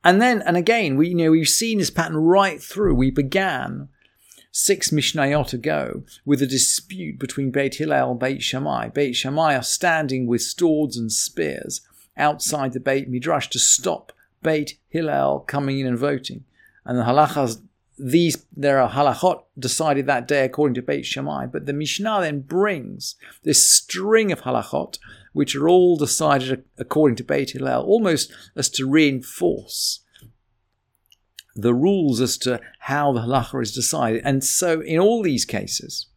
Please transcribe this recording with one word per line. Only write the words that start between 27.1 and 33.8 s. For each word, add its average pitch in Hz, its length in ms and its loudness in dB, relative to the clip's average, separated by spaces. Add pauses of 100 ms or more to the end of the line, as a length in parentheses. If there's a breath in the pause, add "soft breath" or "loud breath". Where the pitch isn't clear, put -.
to 120 60 -12
Beit 143 280 -2
Hillel, 131 340 -2
almost 196 480 2 (240 loud breath)
as 139 140 -4
to 131 180 -4
reinforce - 1120 0 (1500 soft breath)
the 117 200 2
rules 147 460 2
as 127 180 -2
to 123 220 -4 (200 loud breath)
how 143 320 -2
the 117 80 0
halacha 131 420 -2
is 110 100 -6
decided. 120 520 -2